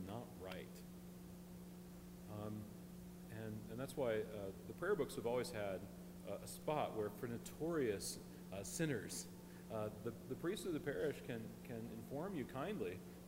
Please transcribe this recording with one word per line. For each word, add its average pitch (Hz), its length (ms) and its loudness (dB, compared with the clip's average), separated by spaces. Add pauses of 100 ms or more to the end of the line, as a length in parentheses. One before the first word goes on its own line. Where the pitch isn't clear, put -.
not 110 180 -2 (160)
right." 90 260 -4 (1800)
Um, 107 120 0 (760)
and, 110 220 -2 (160)
and 117 100 0
that's 135 160 -2
why, 123 160 6
uh, 104 380 2 (180)
the - 60 -4
prayer 196 200 4
books 151 220 4
have 113 100 0
always 120 240 6
had, 101 300 2 (480)
uh, 101 60 0 (100)
a - 40 -6
spot 135 480 4
where 104 140 4 (100)
for 127 60 2
notorious, 117 920 4 (340)
uh, 98 100 0
sinners, 117 640 2 (480)
uh, 107 140 2 (160)
the, 117 80 2 (160)
the 127 60 0
priest 180 320 0
of 185 60 2
the 147 80 2
parish 143 360 4 (100)
can, 117 140 0 (240)
can 117 160 -4 (160)
inform 139 400 -2
you 127 80 2
kindly 131 540 0 (300)